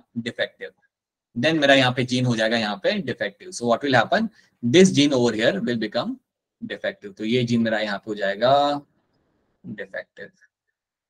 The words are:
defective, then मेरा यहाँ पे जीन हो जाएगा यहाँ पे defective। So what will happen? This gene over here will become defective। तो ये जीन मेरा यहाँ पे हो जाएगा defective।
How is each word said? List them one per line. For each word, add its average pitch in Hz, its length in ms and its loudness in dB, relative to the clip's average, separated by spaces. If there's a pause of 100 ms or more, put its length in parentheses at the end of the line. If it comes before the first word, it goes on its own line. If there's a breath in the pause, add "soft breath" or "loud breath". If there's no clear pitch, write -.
(180)
defective, 110 520 -8 (640)
then 151 240 0
मेरा 139 140 6
यहाँ 127 220 4
पे 127 80 0
जीन 127 220 0
हो 123 100 0
जाएगा 110 220 0
यहाँ 104 240 -2
पे 185 100 0 (100)
defective। 101 480 -8
So 120 180 -6
what 113 160 0
will 135 100 0
happen? 175 340 2 (340 soft breath)
This 170 280 6
gene 143 220 2
over 120 220 2
here 117 260 2
will 120 180 -2
become 127 380 -4 (460)
defective। 101 540 -10
तो 110 80 -10
ये 120 200 0
जीन 117 180 0
मेरा 110 180 -2
यहाँ 104 180 -4
पे 110 120 -14
हो 104 40 -4
जाएगा 127 640 0 (840)
defective। - 640 -14 (800)